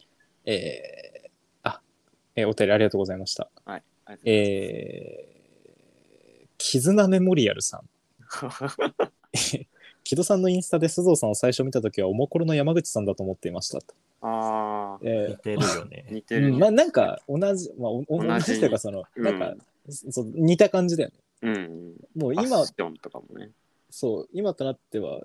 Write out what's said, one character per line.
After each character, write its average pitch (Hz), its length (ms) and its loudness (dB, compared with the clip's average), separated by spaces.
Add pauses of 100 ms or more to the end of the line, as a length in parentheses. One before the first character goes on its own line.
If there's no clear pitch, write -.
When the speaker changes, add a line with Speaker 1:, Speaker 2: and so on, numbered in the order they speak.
(440)
Speaker 1:
え 82 840 -8
ー、 - 40 -20 (320)
あ、 - 180 -6 (540)
え 113 100 0
ー、 104 40 2
お 110 40 0
便 107 140 2
り 101 60 6
あ 107 60 6
り 107 60 6
が 101 60 4
と 101 80 -2
う - 20 2
ご 95 40 2
ざ 92 100 -6
い - 20 -10
ま 92 100 -10
し - 80 -6
た。 - 140 -10 (160)
Speaker 2:
は 98 120 -12
い、 - 20 -10
あ - 0 -
り - 40 -18
が - 0 -
と - 100 -20
う - 20 -20 (100)
ご - 20 -20
ざ 104 60 -20
い 101 40 -20
ま - 60 -20
す。 - 60 -
Speaker 1:
え 98 1000 -2 (1160)
ー、 - 40 -20 (100)
絆 185 500 4
メ 190 120 6
モ 185 140 6
リ 120 140 4
ア - 60 0
ル - 80 -10
さ - 160 -8
ん。 - 100 -20 (320)
Speaker 2:
<laughs> - 920 -6 (200)
Speaker 1:
<laughs> - 360 -4 (360)
木 139 120 0
戸 175 80 2
さ 208 100 4
ん 185 80 2
の 185 60 4
イ 185 100 2
ン 180 40 -2
ス - 80 -8
タ 170 80 2
で 160 100 2
須 175 140 -2
藤 180 140 6
さ - 120 0
ん - 20 0
を - 40 0
最 127 180 2
初 - 100 -2
見 131 80 -2
た 123 100 0
と 107 100 0
き 101 120 -2
は、 92 60 2
お 95 60 0
も 131 120 0
こ 165 140 0
ろ 170 40 0
の 160 100 2
山 147 200 2
口 165 160 0
さ 110 100 -2
ん 104 40 -2
だ 95 100 0
と - 80 -8
思 95 120 -4
っ - 20 -20
て - 120 -8
い 87 40 -8
ま 85 100 -8
し - 60 -6
た 67 120 -6
と。 - 140 -20 (260)
Speaker 2:
あ 107 800 -4
ー。 113 80 -4
Speaker 1:
え 110 200 0
ー、 - 20 -6
Speaker 3:
似 101 80 -8
て 107 180 -4
る - 60 0
よ 87 220 -2
ね。 - 260 -18
Speaker 2:
似 107 120 -10
て 117 180 -2
る 139 80 4
ね。 131 60 2
Speaker 1:
う - 20 0
ん、 - 20 0
ま 190 80 6
あ、 220 60 6
な 269 140 6
ん 320 40 -4
か、 - 380 2
同 143 100 -2 (160)
じ、 180 240 -8
ま 120 100 -4
あ、 - 40 -2
お-、 120 120 -4
Speaker 2:
同 160 180 -2
じ。 - 60 -2
Speaker 1:
同 165 120 2
じ 220 200 0
と 156 60 4
い - 20 6
う - 40 2
か、 117 60 0
そ 104 120 -6
の、 95 140 -8 (100)
Speaker 2:
う 123 60 -8
ん。 117 40 -2
Speaker 1:
な 110 60 2
ん 95 80 0
か、 85 160 -6 (340)
そ-、 131 360 -8 (100)
似 165 220 4
た 202 140 8
感 180 180 2
じ 170 80 0
だ 156 80 0
よ - 60 -10
ね。 - 60 -20 (260)
Speaker 2:
う 117 80 0
ん。 85 440 -6 (260)
Speaker 1:
も 139 80 0
う 131 60 0
今、 196 80 0
Speaker 2:
フ 254 100 -2
ァ 190 100 4
ッ 131 40 0
シ - 100 -10
ョ 90 120 -4
ン 80 60 -12
と - 160 -18
か - 100 -16
も - 180 -20
ね。 107 140 -18 (380)
Speaker 1:
そ 113 320 -4
う、 - 100 -14
今 196 220 -4
と 135 100 -6
な 135 80 -4
っ - 20 -6
て - 240 -10
は、 71 260 -6